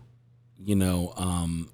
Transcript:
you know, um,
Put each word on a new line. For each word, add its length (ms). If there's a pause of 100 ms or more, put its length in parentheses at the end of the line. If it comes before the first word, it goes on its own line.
(600)
you 140
know, 400
um, 580